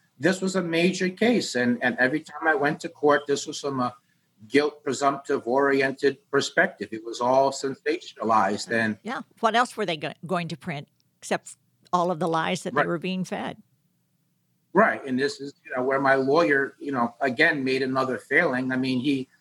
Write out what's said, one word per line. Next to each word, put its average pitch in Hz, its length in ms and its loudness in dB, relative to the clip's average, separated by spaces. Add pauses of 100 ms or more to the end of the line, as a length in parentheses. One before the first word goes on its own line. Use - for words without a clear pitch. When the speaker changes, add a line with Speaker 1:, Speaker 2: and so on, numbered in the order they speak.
(180)
Speaker 1:
this 185 220 2
was 190 160 -2
a 180 60 0
major 175 480 0
case. 214 440 0
And, 120 280 2
and 123 160 0
every 131 220 2
time - 280 -6
I 156 60 4
went 143 260 0
to 170 80 -10
court, 147 380 2
this 139 200 -2
was 151 140 -10
from 135 200 -4
a 120 140 -4 (540)
guilt 147 340 2
presumptive 139 640 -2
oriented 139 720 2 (140)
perspective. 139 640 0
It 110 120 -10
was 117 160 -10
all 131 320 4
sensationalized. 113 1200 -2
And 110 300 0
Speaker 2:
Yeah. 254 180 -8 (200)
What 220 140 2
else 240 220 0
were 220 80 -4
they 165 140 -4
go-, 151 160 -8 (120)
going 170 220 -2
to 165 80 -8
print 147 320 -10 (300)
except - 380 -6 (360)
all 180 180 2
of 165 80 -2
the 175 100 0
lies 165 340 -2
that 190 100 -6
Speaker 1:
Right. 147 120 2
Speaker 2:
they 170 40 -4
were 170 100 -2
being 185 260 -4
fed? - 340 -8 (1120)
Speaker 1:
Right. 180 340 2
And 127 120 -2
this 139 220 -2
is, 139 140 -12 (100)
you - 100 -12
know, 127 80 -4
where 135 180 0
my 135 160 4
lawyer, 139 640 2
you 139 120 -6
know, 120 280 -2
again, 147 440 2
made 131 180 0
another 131 360 -2
failing. 131 540 0
I 127 40 0
mean, 127 240 0
he 135 280 -2 (120)